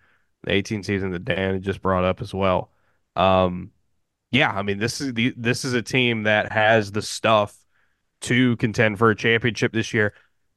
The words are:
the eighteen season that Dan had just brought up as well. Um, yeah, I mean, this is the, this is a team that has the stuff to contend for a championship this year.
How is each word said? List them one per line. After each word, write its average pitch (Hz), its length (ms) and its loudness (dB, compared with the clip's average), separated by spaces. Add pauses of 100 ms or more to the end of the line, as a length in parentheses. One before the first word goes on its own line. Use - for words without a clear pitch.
(440)
the - 80 -2
eighteen 101 300 -2
season 95 280 -2
that 90 140 -6
Dan 95 300 -2
had 92 80 -6
just 98 200 -6
brought 92 220 0
up 92 160 0
as 101 120 -10
well. 95 380 0 (460)
Um, 92 540 2 (600)
yeah, 127 200 2
I 98 120 -6
mean, 101 160 -4
this 113 220 -4
is 135 140 -6
the, 117 220 0
this 120 280 -2
is 127 100 -4
a 120 80 0
team 120 400 0
that 107 300 0
has 107 400 4
the 104 100 -4
stuff 107 540 0 (680)
to 123 340 2
contend 107 420 0
for 113 120 6
a 104 60 2
championship 113 560 0
this 110 200 -4
year. 107 220 0 (420)